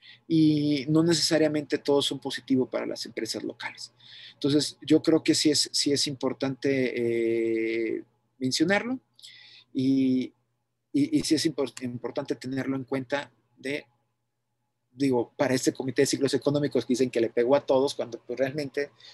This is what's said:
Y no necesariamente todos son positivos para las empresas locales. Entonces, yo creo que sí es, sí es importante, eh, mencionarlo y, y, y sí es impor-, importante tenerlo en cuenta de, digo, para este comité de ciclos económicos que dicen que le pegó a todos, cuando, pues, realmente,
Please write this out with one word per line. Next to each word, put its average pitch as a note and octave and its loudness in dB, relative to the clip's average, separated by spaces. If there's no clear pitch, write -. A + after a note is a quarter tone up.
Y D3 2
no D#3 4
necesariamente D3+ 2
todos C#3+ 2
son C#3 -6
positivos C3 -2
para A#2 -4
las A2 -8
empresas G#2+ -8
locales. - -12
Entonces, C#3+ 0
yo D3+ 4
creo D#3+ 2
que D#3 2
sí - 2
es, - 0
sí - 0
es C#3 0
importante, C3+ -2
eh, - -10
mencionarlo G3 0
y, C3 0
y, D3 2
y D3+ 0
sí D#3+ 2
es C#3+ 0
impor-, C#3+ -4
importante B2 -6
tenerlo C3 -6
en C3 -6
cuenta C3+ -4
de, C#3 -8
digo, B2 0
para C3 0
este C3 2
comité C3 0
de C3+ 2
ciclos - 0
económicos C#3 0
que B2+ 0
dicen B2+ 0
que A#2+ 0
le A2+ 0
pegó B2 2
a - 2
todos, C3+ 2
cuando, A#2+ -10
pues, A#2+ -10
realmente, C#3 -4